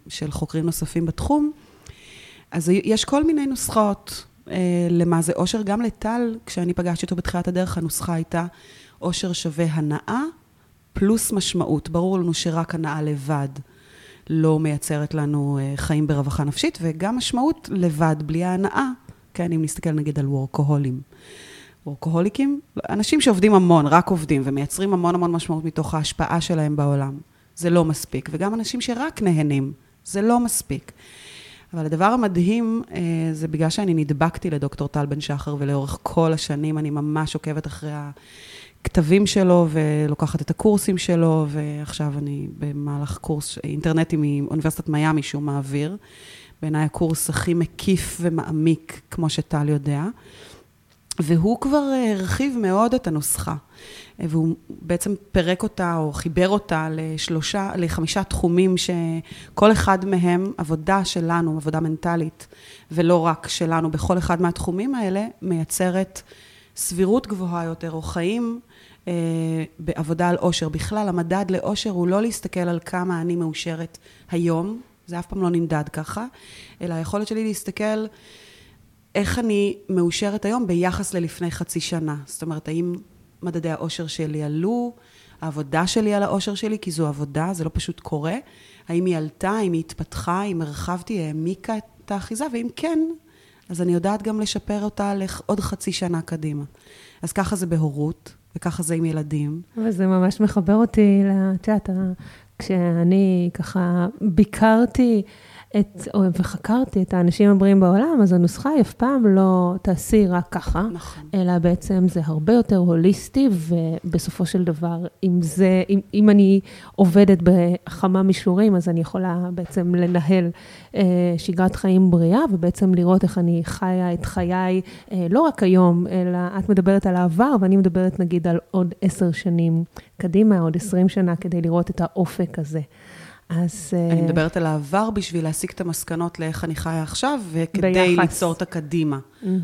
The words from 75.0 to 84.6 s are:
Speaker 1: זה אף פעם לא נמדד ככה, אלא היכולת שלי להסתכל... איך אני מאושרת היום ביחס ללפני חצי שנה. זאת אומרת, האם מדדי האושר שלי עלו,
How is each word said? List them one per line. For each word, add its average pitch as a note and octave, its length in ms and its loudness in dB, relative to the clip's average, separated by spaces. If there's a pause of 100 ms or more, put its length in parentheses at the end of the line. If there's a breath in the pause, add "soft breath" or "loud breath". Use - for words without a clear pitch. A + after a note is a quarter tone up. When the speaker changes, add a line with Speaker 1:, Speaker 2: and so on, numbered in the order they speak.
Speaker 1:
זה F3 120 -10
אף F3 60 -10
פעם - 160 -8
לא F3 80 2
נמדד D#3+ 440 0
ככה, G3+ 320 -8 (560 loud breath)
אלא F3 120 -6
היכולת G3+ 340 -4
שלי A3 160 -4
להסתכל... G#3+ 640 -4 (1120 soft breath)
איך G3+ 240 -2
אני G3+ 380 0 (120)
מאושרת F#3+ 560 0
היום A3+ 220 -2
ביחס F3+ 460 0
ללפני E3+ 380 -4
חצי - 280 -6
שנה. D#3 360 -4 (100)
זאת - 160 -16
אומרת, D#3 260 -10
האם E3+ 260 -4 (500)
מדדי E3+ 260 -4
האושר D#3+ 380 -6
שלי D3+ 360 -6
עלו, G#3 500 -2 (480 soft breath)